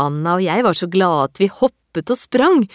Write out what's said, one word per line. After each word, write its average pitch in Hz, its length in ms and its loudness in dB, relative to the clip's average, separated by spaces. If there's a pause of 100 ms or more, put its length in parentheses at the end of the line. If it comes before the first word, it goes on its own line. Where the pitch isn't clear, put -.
Anna 151 380 -2
og 190 60 -2
jeg 190 200 -2
var 180 120 0
så 175 120 -8
glade 170 400 0
at - 120 -6
vi 190 120 2
hoppet - 600 -4
og 254 40 0
sprang, 277 460 2 (120)